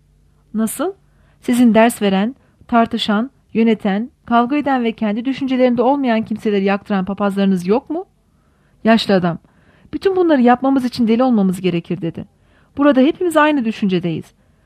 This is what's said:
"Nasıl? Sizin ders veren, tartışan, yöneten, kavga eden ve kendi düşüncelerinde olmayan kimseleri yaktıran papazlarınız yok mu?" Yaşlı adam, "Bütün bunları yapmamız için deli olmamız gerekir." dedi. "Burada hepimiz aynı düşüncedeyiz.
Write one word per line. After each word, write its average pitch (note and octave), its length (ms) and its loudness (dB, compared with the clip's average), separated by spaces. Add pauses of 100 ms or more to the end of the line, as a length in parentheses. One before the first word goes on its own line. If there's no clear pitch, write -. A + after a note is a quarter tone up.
(540)
"Nasıl? A3+ 380 -4 (480)
Sizin A#3+ 340 4
ders A3 280 4
veren, G3+ 340 0 (320)
tartışan, A3+ 600 0 (220)
yöneten, A3 580 0 (160)
kavga A#3+ 300 0
eden C4+ 280 -2
ve A3+ 80 -2
kendi A3 320 -4
düşüncelerinde B3+ 580 0
olmayan B3 400 0
kimseleri G#3+ 420 -4
yaktıran G3 400 -2
papazlarınız G3 600 -2
yok G#3+ 240 0
mu?" E4+ 140 -6 (800)
Yaşlı G#3+ 300 2
adam, F3 240 -2 (560)
"Bütün F#4 220 -2
bunları D#4+ 260 2
yapmamız B3+ 420 2
için A#3+ 240 -2
deli A3+ 140 2
olmamız G3 380 0
gerekir." F3 400 -4
dedi. E3+ 240 -8 (520)
"Burada C#4 240 2
hepimiz E4 360 0
aynı D4 280 2
düşüncedeyiz. F3+ 680 -4 (340)